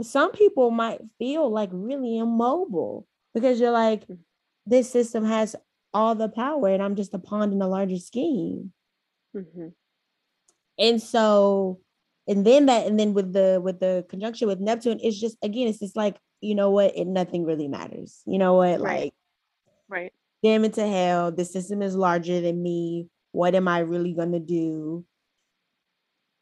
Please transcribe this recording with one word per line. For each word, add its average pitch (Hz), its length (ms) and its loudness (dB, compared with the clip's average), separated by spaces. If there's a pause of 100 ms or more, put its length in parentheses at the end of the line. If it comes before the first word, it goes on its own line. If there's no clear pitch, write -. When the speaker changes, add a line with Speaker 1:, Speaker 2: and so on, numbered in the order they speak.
Speaker 1:
some 294 300 0
people 277 380 4
might 226 300 -2 (180)
feel, 277 320 -2
like, 214 220 -2
really 226 460 -6
immobile 233 880 -2 (280)
because 240 260 2
you're 240 120 4
like, 226 360 0
Speaker 2:
Mm-hmm. 180 140 -18 (440)
Speaker 1:
"This 240 240 4
system 233 340 0
has 220 320 0 (380)
all 220 200 2
the 214 140 -2
power 247 400 -2
and 190 140 2
I'm 202 140 -2
just 202 180 -8
a 190 40 -8
pawn 208 340 -4
in 196 100 -2
a 190 60 -2
larger 190 300 -2
scheme." 190 720 -6 (640)
Speaker 2:
Mm-hmm. 170 320 -14 (1080)
Speaker 1:
And 220 240 2
so, 202 760 2 (480)
and 202 180 2
then 277 200 8
that, 233 200 4
and 214 120 0
then 208 160 2
with 190 180 0
the, 190 300 4
with 185 180 -4
the 185 280 0
conjunction 226 400 -4
with 185 120 -2
Neptune, 226 420 -2
it's 214 180 -2
just, 220 220 -6
again, 220 260 -2
it's 214 120 -4
just 196 160 -10
like, 208 220 -2 (220)
"You 208 140 -2
know 202 160 2
what? 202 260 4
It, 175 100 -2
nothing 180 380 -2
really 156 240 -2
matters. - 580 -12
You 190 120 -2
know 185 160 4
what? 180 260 4
Speaker 2:
Right. 151 240 -2
Speaker 1:
Like, 143 100 -8 (760)
Speaker 2:
Right. 185 240 -10 (300)
Speaker 1:
damn 220 220 4
it 214 100 -2
to 214 120 -2
hell. 175 460 0
The 175 120 -4
system 190 380 -6
is 190 140 -4
larger 175 440 0
than 175 220 -2
me. 170 460 -4 (240)
What 180 220 2
am 185 140 2
I 175 120 2
really 175 340 -2
gonna 170 260 -2
do?" 160 640 -4 (1400)